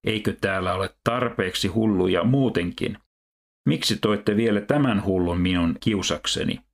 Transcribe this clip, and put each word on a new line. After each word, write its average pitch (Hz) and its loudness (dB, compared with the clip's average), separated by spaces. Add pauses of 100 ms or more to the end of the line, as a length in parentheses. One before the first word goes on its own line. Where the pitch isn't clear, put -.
Eikö 107 0
täällä 92 -2
ole 95 -4 (100)
tarpeeksi 113 -2
hulluja 92 2
muutenkin? 120 0 (680)
Miksi 151 0
toitte 104 0
vielä 107 2
tämän 123 0
hullun 90 2
minun 87 2
kiusakseni? - -2 (140)